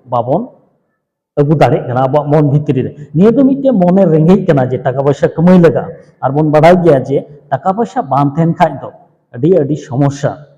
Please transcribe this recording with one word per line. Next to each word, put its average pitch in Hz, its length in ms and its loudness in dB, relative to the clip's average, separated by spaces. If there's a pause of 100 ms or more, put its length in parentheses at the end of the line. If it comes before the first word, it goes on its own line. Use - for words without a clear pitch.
ᱵᱟᱵᱚᱱ 127 460 -4 (880)
ᱟᱹᱜᱩ 147 140 0
ᱫᱟᱲᱮᱜ 127 320 0
ᱠᱟᱱᱟ 127 180 -2
ᱟᱵᱚᱣᱟᱜ 143 240 -2
ᱢᱚᱱ 147 220 2
ᱵᱷᱤᱛᱨᱤ 143 320 -2
ᱨᱮ। - 80 -8 (240)
ᱱᱤᱭᱟᱹ 190 180 4
ᱫᱚ 262 120 2
ᱢᱤᱫᱴᱮᱱ 262 280 0
ᱢᱚᱱᱮ 185 320 2
ᱨᱮᱸᱜᱮᱡ 165 420 2
ᱠᱟᱱᱟ 139 200 0
ᱡᱮ 127 160 -6
ᱴᱟᱠᱟ 135 200 -4
ᱯᱚᱭᱥᱟ 147 260 0
ᱠᱟᱢᱟᱣ 180 280 2
ᱞᱟᱜᱟᱜᱼᱟ। 160 320 2 (320)
ᱟᱨ 131 120 -2
ᱵᱚᱱ 151 180 0
ᱵᱟᱰᱟᱭ 160 340 4
ᱜᱮᱭᱟ 147 160 4
ᱡᱮ 131 180 -4 (320)
ᱴᱟᱠᱟ - 220 -2
ᱯᱚᱭᱥᱟ 233 300 -6
ᱵᱟᱝ 139 320 -2
ᱛᱟᱦᱮᱱ 160 200 0
ᱠᱷᱟᱡ 160 180 0 (100)
ᱫᱚ 110 80 -14 (440)
ᱟᱹᱰᱤ, 151 220 0
ᱟᱹᱰᱤ 147 200 -2
ᱥᱚᱢᱚᱥᱥᱟ। 139 540 -4 (280)